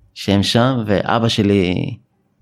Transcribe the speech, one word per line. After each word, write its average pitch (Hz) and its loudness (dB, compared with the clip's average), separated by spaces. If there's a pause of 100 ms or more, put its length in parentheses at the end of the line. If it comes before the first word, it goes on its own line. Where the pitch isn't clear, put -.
(140)
שהם 98 0
שם, 120 0
ואבא 104 0
שלי, 101 2 (680)